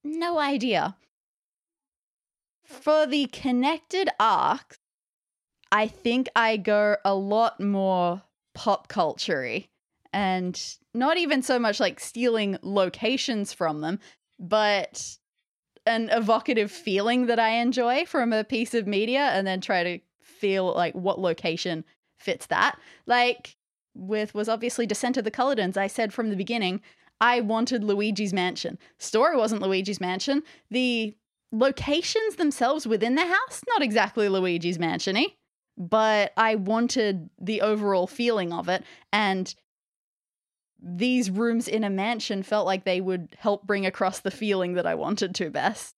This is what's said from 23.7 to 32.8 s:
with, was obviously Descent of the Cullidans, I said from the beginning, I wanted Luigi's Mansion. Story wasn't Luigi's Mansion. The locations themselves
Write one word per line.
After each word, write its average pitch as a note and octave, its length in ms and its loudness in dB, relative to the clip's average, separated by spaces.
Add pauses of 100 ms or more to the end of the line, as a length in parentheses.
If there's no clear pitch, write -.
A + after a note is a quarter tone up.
with, G#3+ 400 -4
was G#3 120 -2
obviously A3+ 380 -2
Descent A#3+ 320 -2
of A#3 80 -2
the A3 60 -2
Cullidans, A3+ 440 0
I G3 120 0
said A3 260 -2
from A3+ 160 -4
the G3+ 80 -2
beginning, G3+ 440 -2 (380)
I A#3+ 220 4
wanted A3+ 420 0
Luigi's G#3 500 0
Mansion. F3+ 440 -2 (220)
Story D4 360 2
wasn't A3 260 2
Luigi's F#3+ 380 -2
Mansion. G3+ 440 -2 (260)
The A#3 480 -2 (340)
locations C#4+ 840 0
themselves D4 520 0